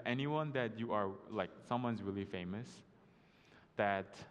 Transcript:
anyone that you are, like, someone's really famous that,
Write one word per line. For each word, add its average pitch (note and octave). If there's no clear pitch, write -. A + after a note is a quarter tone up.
anyone D3
that A#2+
you A2+
are, G#2
like, G2
someone's A#2+
really G2
famous F#2+
that, G2